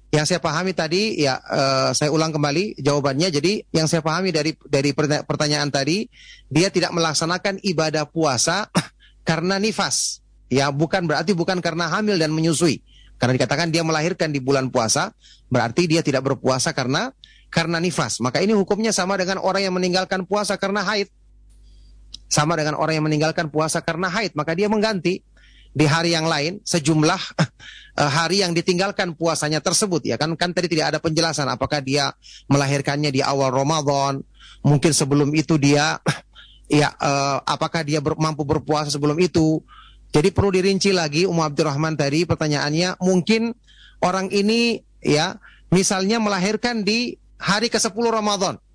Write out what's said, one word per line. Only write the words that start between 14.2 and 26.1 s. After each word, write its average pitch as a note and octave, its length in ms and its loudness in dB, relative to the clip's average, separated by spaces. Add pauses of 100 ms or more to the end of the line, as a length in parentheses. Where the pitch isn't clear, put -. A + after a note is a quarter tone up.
di C3+ 80 -4
bulan C3 240 2
puasa, B2 480 0 (320)
berarti B2 400 2
dia D#3 160 2
tidak C3 240 0
berpuasa C3 480 0
karena, D3 400 -2 (320)
karena E3 320 -2
nifas. D#3+ 400 -2
Maka B2+ 240 0
ini G#3 80 2
hukumnya G#3 400 0
sama F#3+ 240 0
dengan F#3 240 -2
orang G3 240 0
yang F#3 160 -2
meninggalkan F#3 480 -2
puasa G3+ 320 -2
karena G3 240 -2
haid. G3+ 240 -2 (1200)
Sama D#3 320 0
dengan D3+ 160 -2
orang D#3 240 0
yang D#3 80 0
meninggalkan D#3 400 0
puasa D#3 320 -2
karena E3+ 320 -4
haid, G3+ 240 -4
maka D3+ 240 -2
dia G#3 80 2
mengganti G#3 560 0 (480)
di D3+ 160 2
hari E3 240 2